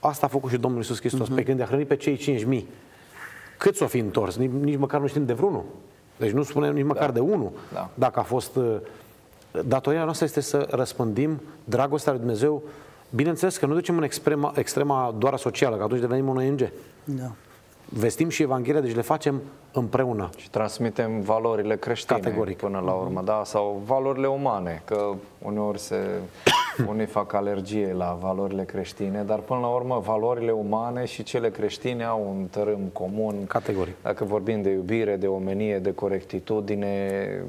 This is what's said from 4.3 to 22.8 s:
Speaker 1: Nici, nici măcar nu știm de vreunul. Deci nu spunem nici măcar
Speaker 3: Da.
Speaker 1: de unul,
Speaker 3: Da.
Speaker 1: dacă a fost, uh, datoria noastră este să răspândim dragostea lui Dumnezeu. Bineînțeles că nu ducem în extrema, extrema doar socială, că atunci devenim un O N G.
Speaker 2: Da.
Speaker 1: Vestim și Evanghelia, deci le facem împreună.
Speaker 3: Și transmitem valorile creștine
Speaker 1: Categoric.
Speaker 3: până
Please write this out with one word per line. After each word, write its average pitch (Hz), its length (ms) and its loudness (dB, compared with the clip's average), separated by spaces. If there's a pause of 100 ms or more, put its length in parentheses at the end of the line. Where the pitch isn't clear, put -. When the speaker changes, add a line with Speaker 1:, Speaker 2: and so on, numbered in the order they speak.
Speaker 1:
Nici, 127 140 2
nici 143 280 2
măcar 139 220 2
nu 143 60 0
știm 143 180 2
de 120 80 0
vreunul. 120 320 2 (520)
Deci 113 140 2
nu 135 120 2
spunem 143 320 2
nici 143 100 2
măcar 147 220 2
Speaker 3:
Da. 131 60 2
Speaker 1:
de 120 80 2
unul, 143 300 2 (220)
Speaker 3:
Da. 92 220 -6
Speaker 1:
dacă 123 240 2
a 113 40 2
fost, 120 340 -2
uh, 117 200 2 (880)
datoria 139 380 2
noastră 160 200 0
este 151 160 0
să 143 300 0
răspândim 127 680 0 (240)
dragostea 139 480 2
lui 127 80 0
Dumnezeu. 123 420 2 (480)
Bineînțeles 165 460 2
că 147 100 2
nu 143 80 2
ducem 170 220 2
în 165 60 2
extrema, 147 540 0
extrema 135 640 2
doar 131 180 4
socială, 123 400 2
că 98 60 0
atunci 117 180 2
devenim 127 280 2
un 131 80 2
O 131 40 2
N 139 160 2
G. 127 120 2 (360)
Speaker 2:
Da. 127 260 -4 (580)
Speaker 1:
Vestim 120 400 2
și 160 140 2
Evanghelia, 131 380 4
deci 120 140 0
le 117 60 2
facem 143 400 2 (320)
împreună. 120 640 0
Speaker 3:
Și - 140 -20
transmitem 110 680 0
valorile 110 560 2
creștine 117 420 0
Speaker 1:
Categoric. 101 380 -2
Speaker 3:
până 98 280 -2